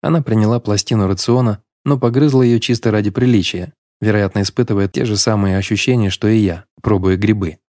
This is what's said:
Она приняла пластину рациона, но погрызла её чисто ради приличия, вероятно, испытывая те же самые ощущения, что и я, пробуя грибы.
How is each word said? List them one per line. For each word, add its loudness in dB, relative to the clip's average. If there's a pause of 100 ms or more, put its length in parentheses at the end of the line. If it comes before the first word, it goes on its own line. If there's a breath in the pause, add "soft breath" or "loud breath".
Она 0
приняла 0
пластину -2
рациона, 0 (220)
но 0
погрызла 2
её 4
чисто -2
ради 0
приличия, 0 (280)
вероятно, 0
испытывая -2
те -4
же -2
самые 0
ощущения, 0
что -4
и 4
я, -2 (160)
пробуя 2
грибы. -2 (120)